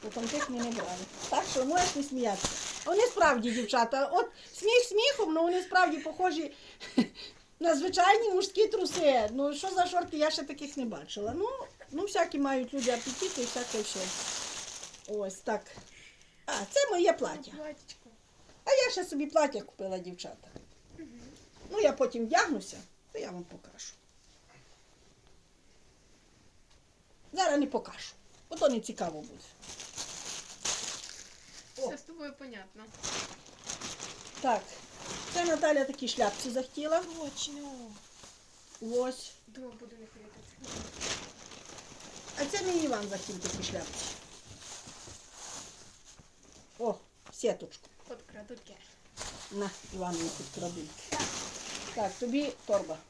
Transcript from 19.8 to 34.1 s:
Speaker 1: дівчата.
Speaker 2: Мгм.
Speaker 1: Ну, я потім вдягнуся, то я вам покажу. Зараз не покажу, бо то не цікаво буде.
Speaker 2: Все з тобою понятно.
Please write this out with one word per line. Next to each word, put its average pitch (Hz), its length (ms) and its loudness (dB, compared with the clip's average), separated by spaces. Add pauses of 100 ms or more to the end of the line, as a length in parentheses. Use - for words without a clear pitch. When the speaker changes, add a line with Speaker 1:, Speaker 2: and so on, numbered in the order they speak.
Speaker 1:
дівчата. 180 500 -10 (500)
Speaker 2:
Мгм. 240 240 -16 (480)
Speaker 1:
Ну, 415 100 -2
я 285 140 8
потім 233 320 2
вдягнуся, 302 520 2 (340)
то - 80 -10
я - 120 -8
вам 180 120 -10
покажу. - 500 -16 (3500)
Зараз 311 260 6
не 277 80 6
покажу, - 460 -4 (360)
бо 330 60 -8
то 320 140 6
не 233 100 2
цікаво 170 420 -6
буде. - 220 -16 (2500)
Speaker 2:
Все 285 100 -4
з - 40 -16
тобою 302 380 -12
понятно. 214 440 -16 (1600)